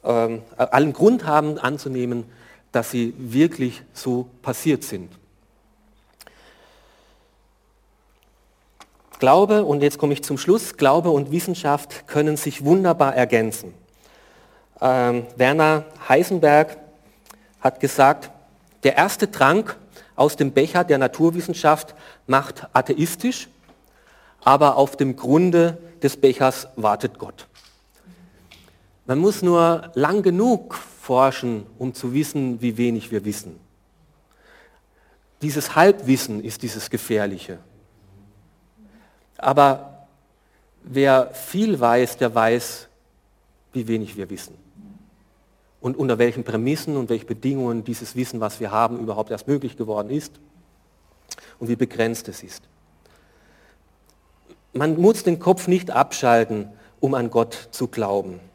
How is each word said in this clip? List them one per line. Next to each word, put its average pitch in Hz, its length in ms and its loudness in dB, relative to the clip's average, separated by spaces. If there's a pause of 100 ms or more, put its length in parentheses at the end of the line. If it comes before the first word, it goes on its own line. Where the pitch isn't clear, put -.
ähm, 117 380 -2 (140)
allen 135 380 0
Grund 220 320 2
haben 151 320 0
anzunehmen, 123 680 -6 (460)
dass 117 200 -4
sie 117 260 -4
wirklich 131 640 -2 (120)
so 123 360 -6 (120)
passiert 135 420 -2
sind. 90 280 -12 (4000)
Glaube, 196 460 4
und 143 180 0
jetzt 143 160 0
komme 143 140 0
ich 143 100 -8
zum 139 160 -6
Schluss, - 380 -2
Glaube 160 340 4
und 143 180 0
Wissenschaft 160 800 -4
können 151 300 0
sich 143 280 -8
wunderbar 160 500 4
ergänzen. 113 600 0 (1040)
Ähm, 123 540 0
Werner 151 500 2 (240)
Heisenberg 156 680 4 (840)
hat - 200 -2
gesagt, 143 520 2 (500)
„Der 135 160 4
erste 196 320 0
Trank 170 480 2 (380)
aus 147 220 2
dem 135 160 0
Becher 160 300 2
der 156 140 2
Naturwissenschaft 165 960 0 (320)
macht - 480 -2
atheistisch, 147 720 -2 (960)
aber 139 320 6
auf 139 220 2
dem 131 180 -2
Grunde 170 640 2 (240)
des 139 160 -2
Bechers 131 580 2
wartet 107 440 -2
Gott.“ - 260 -18 (1600)
Man 131 140 -2
muss 196 240 0
nur 170 500 2
lang 175 300 0
genug 196 500 0
forschen, 127 920 -2 (100)
um 127 160 -8
zu 123 220 -8
wissen, 135 440 -4
wie 117 160 -4
wenig 117 360 -2
wir 104 120 -4
wissen. 92 360 -10 (1800)
Dieses 147 320 -6
Halbwissen 131 680 2
ist 110 200 -12
dieses 110 260 -10
Gefährliche. 101 680 -6 (1800)
Aber 139 680 0 (800)
wer 135 480 2
viel 196 480 -4
weiß, 120 380 2
der 117 180 -2
weiß, 117 520 -2 (840)
wie 120 140 -6
wenig 110 280 -6
wir 95 140 -10
wissen. 90 240 -16 (1300)
Und 127 180 -6
unter 123 220 -2
welchen 120 240 0
Prämissen 131 520 -4
und 127 140 -4
welche 113 160 -4
Bedingungen 120 580 -4
dieses 113 320 -12
Wissen, 123 240 -8
was 107 200 -8
wir 107 100 -8
haben, 113 300 -2
überhaupt 110 320 -8
erst - 160 -10
möglich 135 300 -4
geworden 107 340 -6
ist 151 220 -8 (1200)
und 113 120 -10
wie 120 60 0
begrenzt 117 520 -4
es - 160 -16
ist. - 180 -20 (2000)
Man 151 280 0
muss 214 220 4
den 170 160 0
Kopf 180 280 0
nicht 180 220 0
abschalten, 117 800 0 (300)
um 135 160 0
an 120 160 -4
Gott - 400 -2
zu 123 160 -6
glauben. 98 520 -6 (160)